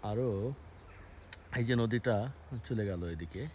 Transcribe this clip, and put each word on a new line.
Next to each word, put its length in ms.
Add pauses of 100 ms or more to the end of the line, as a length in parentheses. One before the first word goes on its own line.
আরও 500 (1000)
এই 80
যে 120
নদীটা 560 (380)
চলে 160
গেল 180
এদিকে 520